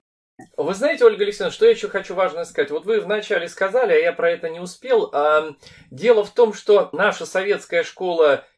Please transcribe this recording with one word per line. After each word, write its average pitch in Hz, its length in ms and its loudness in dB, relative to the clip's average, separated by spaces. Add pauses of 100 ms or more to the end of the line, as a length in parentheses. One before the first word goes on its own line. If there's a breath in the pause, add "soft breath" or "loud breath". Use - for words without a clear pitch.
(580)
Вы 160 160 -4
знаете, 269 300 0
Ольга 208 200 4
Алексеевна, 202 260 -4
что - 140 -2
я 233 80 6
ещё 208 160 -4
хочу 185 260 -8
важно 170 300 -2
сказать? 143 260 -4
Вот 156 140 -6
вы 214 160 0
вначале 190 480 -4
сказали, 196 460 -2
а 151 40 6
я 170 140 2
про 170 180 0
это 170 200 -6
не 165 100 -12
успел. 220 540 -2
А, 151 400 2 (360 soft breath)
дело 208 340 2
в 196 60 -10
том, 226 220 2
что 202 400 2
наша 175 340 -2
советская 190 580 -2
школа 165 600 0 (140)